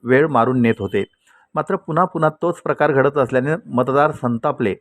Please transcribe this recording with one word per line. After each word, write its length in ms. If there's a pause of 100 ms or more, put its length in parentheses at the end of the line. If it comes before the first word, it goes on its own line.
वेळ 220
मारून 360
नेत 160
होते. 260 (500)
मात्र 220
पुन्हा 280
पुन्हा 260 (120)
तोच 120
प्रकार 380
घडत 260
असल्याने 360 (120)
मतदार 440
संतापले. 720